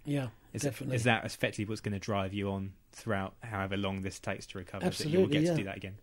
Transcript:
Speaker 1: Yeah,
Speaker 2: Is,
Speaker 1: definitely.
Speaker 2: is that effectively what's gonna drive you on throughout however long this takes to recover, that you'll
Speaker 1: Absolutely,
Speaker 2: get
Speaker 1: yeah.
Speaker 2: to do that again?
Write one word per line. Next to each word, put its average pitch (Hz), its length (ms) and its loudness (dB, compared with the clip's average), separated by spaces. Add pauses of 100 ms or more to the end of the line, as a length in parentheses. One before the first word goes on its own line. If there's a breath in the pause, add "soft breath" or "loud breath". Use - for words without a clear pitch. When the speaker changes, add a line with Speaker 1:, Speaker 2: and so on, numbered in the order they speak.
Speaker 1:
Yeah, 143 220 0 (260)
Speaker 2:
Is, 107 80 -4
Speaker 1:
definitely. 131 360 -2
Speaker 2:
is 117 80 2
that 113 200 6
effectively 110 400 0
what's 107 160 -4
gonna 101 180 -2
drive 98 340 0
you 101 180 0
on 98 220 -4 (180)
throughout 98 500 -2
however 98 360 -2
long 98 260 0
this 95 160 -4
takes - 280 -4
to - 120 -8
recover, 95 300 -6
that - 100 -2
you'll 170 240 4
Speaker 1:
Absolutely, 143 100 4
Speaker 2:
get 151 100 6
Speaker 1:
yeah. 175 80 6
Speaker 2:
to 160 60 4
do 110 80 2
that 95 120 -4
again? 98 260 -8